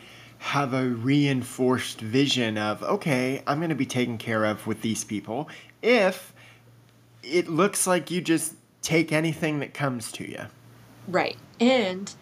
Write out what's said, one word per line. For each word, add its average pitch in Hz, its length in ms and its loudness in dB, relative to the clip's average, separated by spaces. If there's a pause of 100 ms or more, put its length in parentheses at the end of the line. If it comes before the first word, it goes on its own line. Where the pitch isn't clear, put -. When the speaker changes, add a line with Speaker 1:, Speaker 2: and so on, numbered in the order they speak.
(380)
Speaker 1:
have 143 360 -2
a 131 140 0
reinforced 127 1120 0
vision 117 560 2
of, 107 240 -2
"Okay, 135 640 0
I'm 143 140 0
gonna 165 140 0
be 131 120 0
taken 123 320 -2
care 110 260 0
of 107 220 -2
with 110 160 -4
these 110 200 -2
people," 113 460 -6 (320)
if 202 540 2 (880)
it 170 260 0
looks 175 380 2
like 180 240 2
you 175 100 0
just 165 340 0 (280)
take 160 280 2
anything 156 500 0
that - 120 -6
comes 127 400 -4
to - 160 -12
you. - 140 -10 (640)
Speaker 2:
Right. 170 300 -2 (200)
And 208 640 2